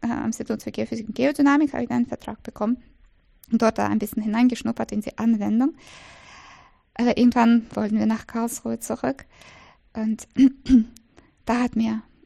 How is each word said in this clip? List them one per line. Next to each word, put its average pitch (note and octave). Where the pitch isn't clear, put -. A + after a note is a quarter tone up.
äh, A3+
am A#3+
Institut A3
für G#3+
Geophysik A3
und G#3+
Geodynamik C#4+
habe A#3+
ich A#3
einen A#3+
Vertrag -
bekommen A3+
und A3+
dort A3
da G#3
ein G#3
bisschen G#3
hineingeschnuppert A3+
in G#3
die -
Anwendung. A3+
Aber A#3+
irgendwann A#3
wollten G#3+
wir G#3+
nach A3
Karlsruhe A3+
zurück -
und A3
<clears throat> -
da A#3+
hat A#3+
mir A3